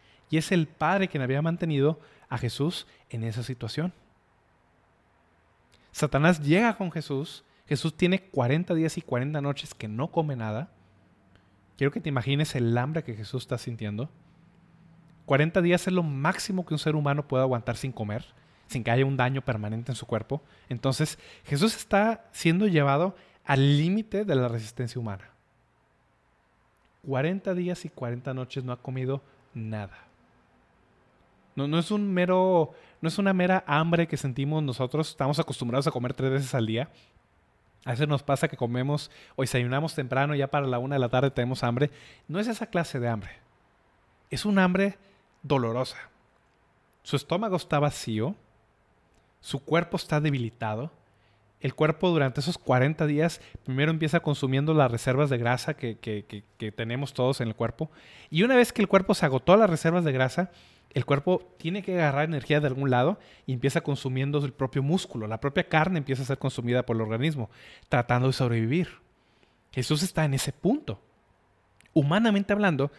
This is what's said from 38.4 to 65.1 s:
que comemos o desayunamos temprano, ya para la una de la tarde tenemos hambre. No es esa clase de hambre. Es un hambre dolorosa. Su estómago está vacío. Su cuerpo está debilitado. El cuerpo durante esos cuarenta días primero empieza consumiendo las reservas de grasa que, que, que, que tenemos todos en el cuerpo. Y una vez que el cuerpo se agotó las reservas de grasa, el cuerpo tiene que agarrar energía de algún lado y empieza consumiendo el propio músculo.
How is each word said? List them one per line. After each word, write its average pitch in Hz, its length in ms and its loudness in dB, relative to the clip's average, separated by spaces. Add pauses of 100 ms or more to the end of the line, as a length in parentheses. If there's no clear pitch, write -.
que - 100 -8
comemos 127 540 -2 (240)
o 135 80 0
desayunamos 127 520 -2
temprano, 135 400 0
ya 139 140 0
para 143 180 0
la 123 120 0
una 135 160 -4
de 135 40 2
la 123 100 2
tarde 131 220 2
tenemos 123 320 -2
hambre. 123 260 2 (380)
No 156 120 -4
es 214 80 -2
esa 226 200 -6
clase 160 320 -2
de 120 80 -2
hambre. 110 240 -4 (960)
Es - 160 -4
un 208 140 4
hambre 185 380 4 (440)
dolorosa. 127 560 0 (1040)
Su - 140 -6
estómago 185 400 -2
está 156 240 -2
vacío. 135 560 -2 (1040)
Su - 240 -8
cuerpo 170 340 0
está 151 240 0
debilitado. 120 680 -2 (680)
El 135 140 -4
cuerpo 156 380 2
durante 139 280 2
esos 151 200 -4
cuarenta 143 480 2
días 151 340 0 (240)
primero 135 240 2
empieza 160 300 0
consumiendo 143 560 0
las 135 160 6
reservas 135 400 0
de 123 80 0
grasa 120 340 -2
que, 113 240 -8
que, 104 300 -8
que, 104 160 -12 (140)
que 107 140 -8
tenemos 120 420 -6
todos 131 280 0
en 117 60 -2
el 110 80 -4
cuerpo. 120 340 -4 (400)
Y 165 140 2
una 254 120 4
vez 240 160 6
que 220 120 2
el 185 40 0
cuerpo 190 280 4
se - 100 0
agotó 139 320 6
las 220 120 6
reservas 170 340 2
de 156 80 2
grasa, 131 400 0 (420)
el 123 120 0
cuerpo 143 520 0
tiene 190 240 -4
que 185 140 -4
agarrar 147 300 2
energía 151 340 0
de 147 80 2
algún 135 240 0
lado 131 260 4 (280)
y 135 80 -4
empieza 135 280 0
consumiendo 139 580 -2
el 143 140 -2
propio 135 300 -2
músculo. 139 420 -2